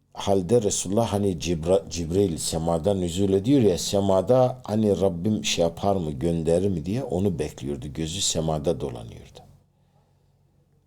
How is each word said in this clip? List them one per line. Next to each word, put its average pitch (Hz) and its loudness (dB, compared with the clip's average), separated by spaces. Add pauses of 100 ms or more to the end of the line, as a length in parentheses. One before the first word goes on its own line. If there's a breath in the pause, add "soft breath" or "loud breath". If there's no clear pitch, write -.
(140)
halde 101 2
Resulullah 101 0
hani 101 0
Cibra-, 80 0
Cibril 85 0
semada 82 0
nüzul 95 0
ediyor 117 4
ya, 92 4
semada 101 2
hani 104 2
Rabbim 95 0
şey - 0
yapar 95 0
mı, 82 -4
gönderir 82 0
mi 82 -4
diye 110 -4
onu 98 -2
bekliyordu. 71 -8
Gözü 80 -6
semada 78 -2
dolanıyordu. - -12 (1500)